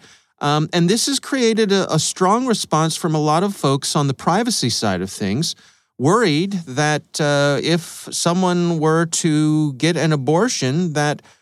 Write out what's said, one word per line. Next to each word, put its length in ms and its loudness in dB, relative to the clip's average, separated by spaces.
Um, 340 0
and 160 4
this 160 0
has 140 -2
created 520 0
a, 220 0
a 60 2
strong 480 0
response 480 0
from 180 -2
a 80 0
lot 220 2
of 120 -2
folks 400 -2
on 120 2
the 80 -2
privacy 560 0
side 300 -2
of 100 -6
things, 440 -4
worried 540 2
that, 560 -2
uh, 420 2
if 480 -4
someone 680 0
were 260 2
to 680 0
get 220 0
an 160 0
abortion, 840 0
that 280 -2